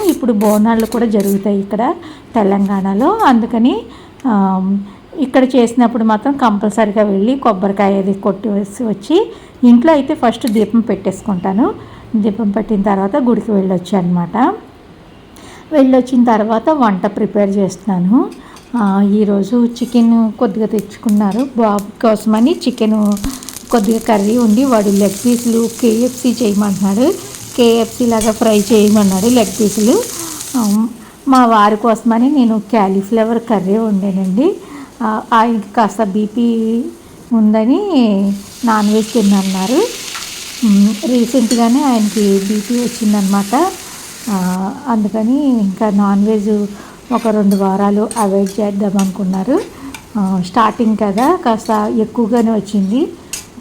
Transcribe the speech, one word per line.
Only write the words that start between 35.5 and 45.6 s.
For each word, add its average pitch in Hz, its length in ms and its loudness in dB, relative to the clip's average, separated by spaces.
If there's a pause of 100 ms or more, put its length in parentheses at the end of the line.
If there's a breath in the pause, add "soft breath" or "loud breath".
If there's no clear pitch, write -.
కాస్త 220 280 0
బీపీ 226 800 -2 (500)
ఉందని 226 580 2 (720)
నాన్ 214 280 2
వెజ్ 214 200 0
తిన్నన్నారు. 202 680 2 (840)
ఉమ్, 202 240 6 (180)
రీసెంట్గానే 233 760 2
ఆయనకి 214 560 2 (100)
బీపీ 214 260 -2
వచ్చిందనమాట. 208 960 0 (600 loud breath)
ఆ, 185 420 -2 (160)
అందుకని 226 600 0
ఇంకా 214 420 0